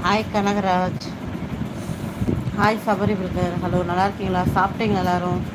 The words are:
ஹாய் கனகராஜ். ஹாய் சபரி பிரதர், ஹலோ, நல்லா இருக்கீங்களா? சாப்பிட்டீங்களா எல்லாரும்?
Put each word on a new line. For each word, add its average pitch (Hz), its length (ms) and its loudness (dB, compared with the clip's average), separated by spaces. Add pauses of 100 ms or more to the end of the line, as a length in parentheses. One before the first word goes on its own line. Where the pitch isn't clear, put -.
ஹாய் 208 200 2 (100)
கனகராஜ். 190 720 2 (1500)
ஹாய் 208 280 2
சபரி 208 360 2
பிரதர், 180 420 0
ஹலோ, 180 160 2 (100)
நல்லா 185 180 2
இருக்கீங்களா? 190 360 0 (100)
சாப்பிட்டீங்களா 196 500 2
எல்லாரும்? 180 380 2 (120)